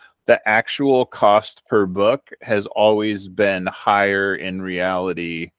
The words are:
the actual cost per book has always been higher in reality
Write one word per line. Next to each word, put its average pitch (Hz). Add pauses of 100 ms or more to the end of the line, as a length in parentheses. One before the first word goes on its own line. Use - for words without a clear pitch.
(300)
the -
actual 127
cost -
per 104
book 101 (140)
has 101
always 107
been 95
higher 98
in 92
reality 90